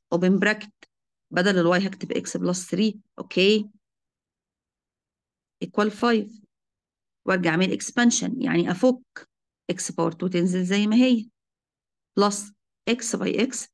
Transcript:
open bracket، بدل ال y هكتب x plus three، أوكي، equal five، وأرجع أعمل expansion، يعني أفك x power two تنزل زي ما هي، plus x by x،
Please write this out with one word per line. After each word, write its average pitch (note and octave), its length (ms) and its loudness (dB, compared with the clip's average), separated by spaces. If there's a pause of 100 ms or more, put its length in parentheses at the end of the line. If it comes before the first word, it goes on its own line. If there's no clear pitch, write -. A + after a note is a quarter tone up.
(140)
open F#3 300 2
bracket، - 440 -4 (420)
بدل F#3 280 2
ال F3 240 4
y F#3+ 40 -2
هكتب - 260 -8
x - 180 -6
plus F3+ 380 -4
three، G#3 300 -2 (200)
أوكي، G#3 520 0 (1900)
equal G#3 260 -2
five، A3 500 -2 (840)
وأرجع F#3 260 0
أعمل F#3 300 0
expansion، A#3 580 0
يعني E3+ 320 0
أفك - 580 -2 (440)
x F3+ 40 -6
power E3 360 -4
two F3+ 160 -6
تنزل F3+ 360 0
زي G3+ 220 0
ما G#3+ 100 2
هي، B3 320 4 (920)
plus G3+ 140 2 (560)
x A#3+ 260 -4
by G3+ 300 -2
x، - 280 -8